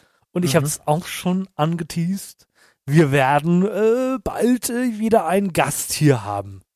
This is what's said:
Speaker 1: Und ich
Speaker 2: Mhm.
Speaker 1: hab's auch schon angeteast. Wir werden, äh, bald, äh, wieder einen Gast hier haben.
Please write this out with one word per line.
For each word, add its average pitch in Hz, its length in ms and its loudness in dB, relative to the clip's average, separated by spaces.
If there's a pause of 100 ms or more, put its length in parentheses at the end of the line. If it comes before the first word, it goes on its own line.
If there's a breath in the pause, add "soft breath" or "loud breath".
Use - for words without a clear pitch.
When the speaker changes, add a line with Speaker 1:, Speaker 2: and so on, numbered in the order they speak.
(320 loud breath)
Speaker 1:
Und 180 120 0
ich 139 100 2
Speaker 2:
Mhm. 170 40 4
Speaker 1:
hab's 147 280 0
auch 151 200 0
schon 185 480 -2
angeteast. 170 920 -4 (380 soft breath)
Wir 143 260 4
werden, 147 540 2
äh, 233 560 0
bald, - 480 -2
äh, 240 280 -4
wieder 214 280 2
einen 190 260 0
Gast - 400 -2
hier 135 320 2
haben. 101 380 -8 (140)